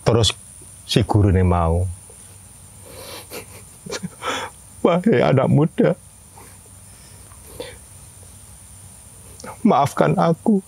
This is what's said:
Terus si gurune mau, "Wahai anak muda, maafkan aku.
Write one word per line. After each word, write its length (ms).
Terus 320
si 180
gurune 400
mau, 460
"Wahai 400
anak 240
muda, 480
maafkan 480
aku. 540